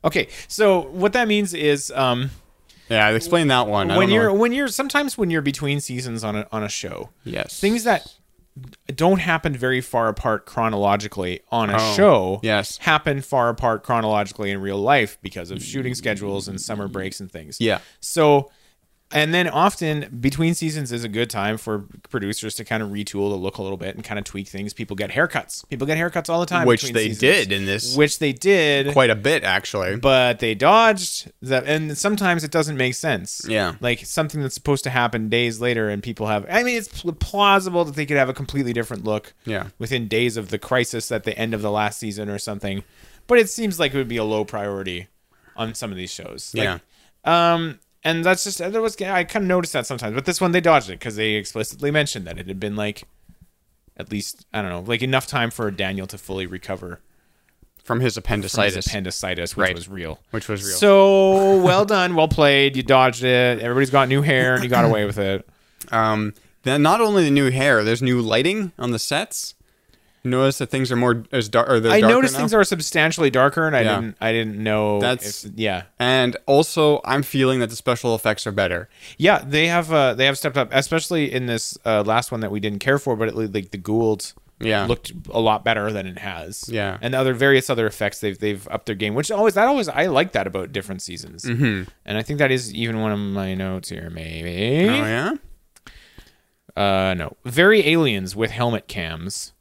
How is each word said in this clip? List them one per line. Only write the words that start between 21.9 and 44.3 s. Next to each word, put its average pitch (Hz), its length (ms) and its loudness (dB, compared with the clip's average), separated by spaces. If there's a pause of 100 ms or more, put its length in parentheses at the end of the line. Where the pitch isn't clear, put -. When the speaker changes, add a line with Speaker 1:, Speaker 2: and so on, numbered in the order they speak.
Speaker 1:
producers 107 460 -6
to 110 100 -10
kind 110 160 -4
of 101 80 -6
retool 101 400 -4
the 101 60 -4
look 92 200 -6
a 107 60 -8
little 95 160 -8
bit 92 180 -10
and 110 80 -14
kind 104 140 -8
of 101 80 -8
tweak 98 220 -10
things. 98 260 -10
People 104 220 -10
get 98 140 -6
haircuts. - 600 -4
People 131 160 -4
get 151 100 0
haircuts 165 320 -4
all 170 120 0
the 175 40 0
time 170 220 0
Speaker 2:
Which 120 160 4
Speaker 1:
between 127 120 -6
Speaker 2:
they 110 200 0
Speaker 1:
seasons. 104 40 -12 (300)
Speaker 2:
did - 40 -4
in 98 120 -2
this 107 320 -2
Speaker 1:
Which 147 220 2
they 143 160 0
did. 143 580 2
Speaker 2:
quite 131 160 6
a 113 60 4
bit, 120 300 0
actually. 95 520 -2
Speaker 1:
But 127 440 4
they 113 140 0
dodged 196 840 2
that, 127 260 0
and 151 300 -2
sometimes 196 480 0
it 151 60 -8
doesn't 156 260 0
make 127 200 0
sense. 107 520 -4
Speaker 2:
Yeah. 101 320 0
Speaker 1:
Like, 120 240 -2
something 151 380 -4
that's 131 120 -6
supposed - 300 -2
to 135 60 -4
happen 117 400 0
days 117 280 0
later 117 300 0
and 104 140 -4
people 110 240 -8
have, 104 240 -2
I 208 120 2
mean, 247 140 -2
it's 214 120 -6
pl-, - 260 -8
plausible 190 720 2
that 143 80 -10
they 151 100 -2
could 143 140 0
have 131 100 4
a 131 60 -4
completely 135 400 -4
different 113 300 -4
look 107 280 -4 (140)
Speaker 2:
Yeah. 101 220 -6 (100)
Speaker 1:
within 120 300 -4
days 113 280 0
of 104 140 -8
the 110 80 -4
crisis 120 520 -2
at 110 140 -4
the 110 140 -4
end 113 160 -2
of 104 80 -4
the 104 80 -2
last 104 280 -2
season 104 300 -8
or 101 100 -8
something. 101 460 -8 (420)
But 240 120 6
it 220 100 4
seems 196 320 -4
like 139 140 0
it - 20 0
would 135 100 0
be 117 120 -4
a 110 60 0
low 107 200 0